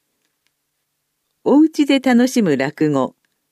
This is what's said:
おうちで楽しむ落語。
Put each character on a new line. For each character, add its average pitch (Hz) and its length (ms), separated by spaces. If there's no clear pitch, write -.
お 269 160
う 311 100
ち 302 160
で 277 140
楽 254 280
し 247 140
む 156 160
落 151 340
語。 135 240